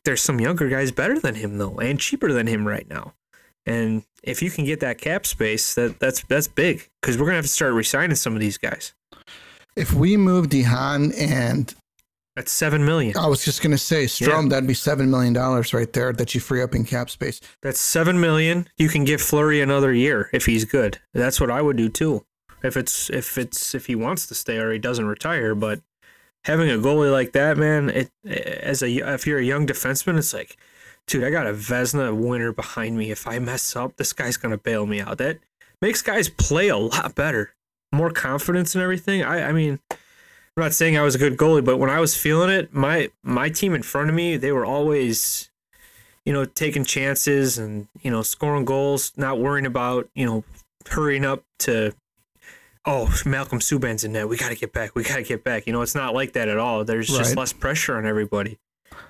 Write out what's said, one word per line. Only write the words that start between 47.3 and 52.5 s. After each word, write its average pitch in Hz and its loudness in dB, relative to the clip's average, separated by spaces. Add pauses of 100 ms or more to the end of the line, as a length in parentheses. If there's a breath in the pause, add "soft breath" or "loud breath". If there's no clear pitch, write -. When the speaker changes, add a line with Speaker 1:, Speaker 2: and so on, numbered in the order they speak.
Speaker 1:
and, 107 -6 (140)
you 131 -4
know, 113 0
scoring 147 -2
goals, 135 0
not 135 -2
worrying 139 0
about, 123 -2
you 139 -2
know, 110 -2 (460)
hurrying 143 0
up 135 -2 (160)
to 110 0 (920 loud breath)